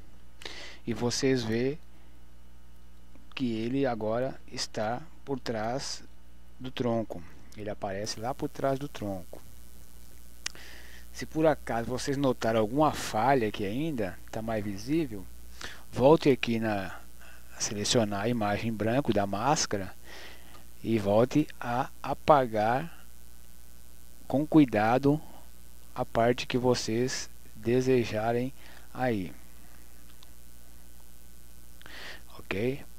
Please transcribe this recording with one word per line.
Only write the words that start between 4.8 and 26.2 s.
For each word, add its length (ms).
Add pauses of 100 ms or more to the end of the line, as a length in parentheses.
por 160
trás 640 (540)
do 120
tronco. 520 (340)
Ele 140
aparece 500
lá 140
por 160
trás 280
do 80
tronco. 560 (1700)
Se 140
por 200
acaso 420
vocês 280
notarem 440
alguma 320
falha 560
aqui 160
ainda, 540 (120)
tá 120
mais 200
visível, 640 (680)
volte 380
aqui 300
na, 360 (640)
a 40
selecionar 640
a 60
imagem 400
em 60
branco 360
da 160
máscara 680 (880)
e 140
volte 500 (100)
a 300 (140)
apagar 1040 (1200)
com 180
cuidado 720 (760)
a 100
parte 420